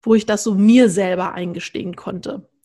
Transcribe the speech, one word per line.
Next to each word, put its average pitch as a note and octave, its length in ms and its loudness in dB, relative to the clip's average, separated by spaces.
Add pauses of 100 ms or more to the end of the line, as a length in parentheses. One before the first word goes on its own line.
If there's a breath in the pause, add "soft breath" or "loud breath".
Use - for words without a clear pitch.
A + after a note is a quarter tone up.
wo A3 140 2
ich G#3+ 100 0
das G#3 180 -4
so G#3+ 120 -2
mir A3+ 340 6
selber F#3 440 -2
eingestehen F3+ 640 -10
konnte. - 540 -12 (160)